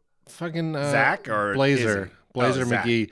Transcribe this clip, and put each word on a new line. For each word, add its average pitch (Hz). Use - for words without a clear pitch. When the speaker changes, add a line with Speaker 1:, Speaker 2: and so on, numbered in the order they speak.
Speaker 1:
fucking, 165
uh, 143
Speaker 2:
Zach 135
or 104
Speaker 1:
Blazer. 123
Speaker 2:
Izzy? -
Speaker 1:
Blazer 127
Speaker 2:
Oh, 127
Zach. 107
Speaker 1:
McGee. 117